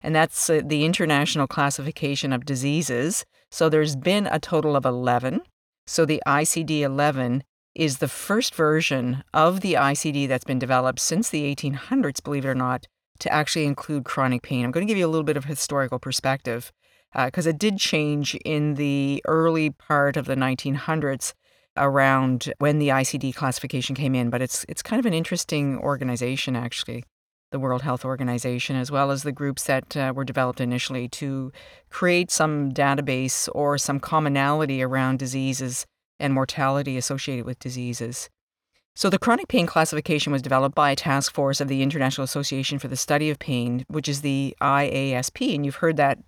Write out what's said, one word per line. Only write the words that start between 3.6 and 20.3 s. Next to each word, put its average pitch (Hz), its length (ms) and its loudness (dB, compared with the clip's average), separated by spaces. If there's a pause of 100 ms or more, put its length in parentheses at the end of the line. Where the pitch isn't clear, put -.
there's 151 260 4
been 190 320 2
a - 140 0
total 151 340 0
of 135 100 2
eleven. 123 580 0 (440)
So - 180 2
the 147 220 0
I 147 160 4
C 165 220 0
D 151 180 0
eleven 135 640 2 (300)
is 151 240 0
the 143 100 0
first - 480 -2
version 143 680 2 (100)
of 170 280 4
the 180 160 0
I 139 160 4
C 147 180 -2
D 139 160 0
that's 127 160 0
been 131 160 -2
developed 127 400 2
since 185 300 0
the 151 160 -2
eighteen 143 300 -2
hundreds, 185 440 0
believe 143 260 -4
it 135 40 -2
or 131 60 2
not, 127 340 -2 (320)
to - 120 -2
actually 151 340 2
include 143 380 -4
chronic 127 380 0
pain. 123 220 -2
I'm 123 80 -2
gonna 175 140 0
give 208 120 0
you 175 80 4
a - 20 4
little 160 140 0
bit 151 140 0
of 139 80 -4
historical 135 560 -2
perspective, 131 720 -4 (420)
uh, 131 160 0
'cause 160 160 0
it 160 100 2
did 202 220 0
change 147 560 0 (100)
in 151 300 0
the 139 520 0
early 160 440 4
part 143 460 2
of 147 80 -2
the 131 100 -2